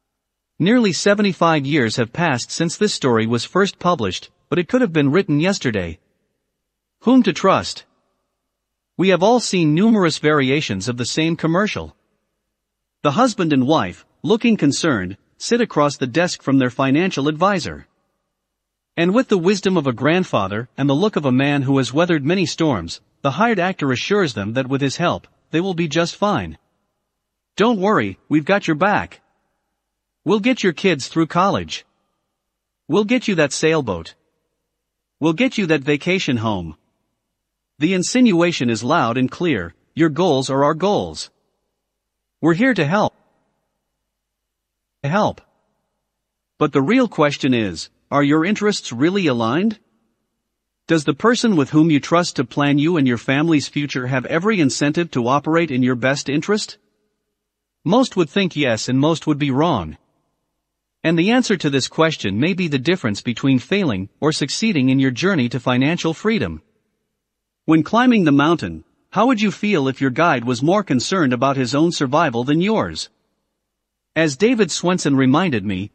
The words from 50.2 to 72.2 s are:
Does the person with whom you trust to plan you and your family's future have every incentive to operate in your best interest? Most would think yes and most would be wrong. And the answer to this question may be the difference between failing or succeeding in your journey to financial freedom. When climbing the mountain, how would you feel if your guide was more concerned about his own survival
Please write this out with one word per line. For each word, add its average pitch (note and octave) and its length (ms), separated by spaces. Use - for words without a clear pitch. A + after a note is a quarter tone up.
Does E3 180
the D3 100
person A3 420
with C3+ 140
whom D#3 200
you D3 80
trust E3+ 380
to C3+ 80
plan C#3+ 340
you E3 180
and C#3+ 100
your A#2+ 120
family's D3 500
future C#3+ 380
have B2+ 200
every F#3 340
incentive D3+ 500
to A#2+ 160
operate D#3 440
in B2+ 120
your B2+ 140
best C3+ 320
interest? E3 500
Most A3+ 320
would F3 140
think G3 240
yes B2 340
and B2+ 100
most D#3 280
would D3+ 120
be C#3+ 120
wrong. B2 460
And E3 160
the F#3 120
answer A#3+ 260
to D#3 120
this C3+ 200
question C#3+ 500
may E3+ 160
be F3 140
the C#3+ 100
difference B2+ 440
between C3 360
failing A#2+ 500
or D3+ 120
succeeding D3+ 560
in C3 100
your C3+ 120
journey B2+ 400
to C3 100
financial C#3+ 540
freedom. B2 480
When D#3+ 180
climbing A#3 400
the D3+ 100
mountain, F#2 380
how G#3+ 160
would B3+ 140
you G#3 100
feel E3+ 380
if C3 120
your C3+ 100
guide C#3 340
was A#2+ 180
more G3 220
concerned C#3 480
about C3 240
his B2+ 180
own D#3+ 160
survival C#3 540